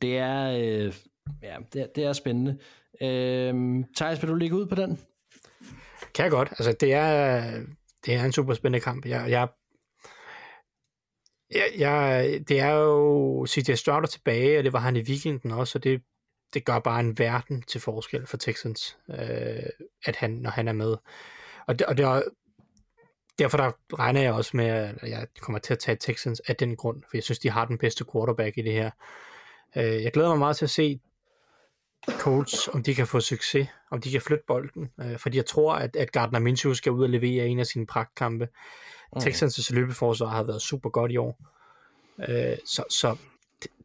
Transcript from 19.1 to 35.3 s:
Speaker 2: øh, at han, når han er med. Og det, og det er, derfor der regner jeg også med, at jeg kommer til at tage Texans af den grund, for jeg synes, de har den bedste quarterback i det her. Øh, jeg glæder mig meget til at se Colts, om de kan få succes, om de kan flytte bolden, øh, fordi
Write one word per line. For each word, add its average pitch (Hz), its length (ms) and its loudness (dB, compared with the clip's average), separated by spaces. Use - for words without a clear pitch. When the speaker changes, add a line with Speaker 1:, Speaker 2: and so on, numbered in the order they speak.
Speaker 2:
øh, 120 520 -6
at - 120 -4
han, 113 140 -2
når 117 200 -6
han 113 180 -2
er 113 40 0
med. 110 240 -2
Og 120 120 0
det, - 80 2
og 127 100 0
det 143 100 4
er, 131 160 2
derfor 143 200 2
der 131 140 4
regner 127 220 4
jeg 131 120 4
også 113 240 -2
med, 117 100 2
at 110 360 -2
jeg 110 240 -8
kommer 107 180 -4
til - 140 -4
at 120 60 -2
tage 113 180 -2
Texans 117 440 -4
af 123 160 -4
den 120 200 -2
grund, 131 260 -6
for - 140 -20
jeg 110 60 -4
synes, - 160 -4
de 127 120 0
har 117 140 0
den 117 140 -4
bedste 117 340 0
quarterback 113 460 0
i 117 40 -2
det 110 100 0
her. 110 180 0
Øh, 113 260 0
jeg 117 100 -2
glæder 156 160 4
mig 160 100 4
meget 143 180 2
til - 80 -2
at 139 60 2
se 147 300 0
Colts, - 500 0
om 131 140 -2
de 135 120 0
kan 123 120 2
få 120 140 2
succes, 135 480 0
om 127 100 -6
de 135 100 -8
kan 127 100 0
flytte 151 260 -2
bolden, 139 440 -4
øh, 120 180 -8
fordi 127 180 -2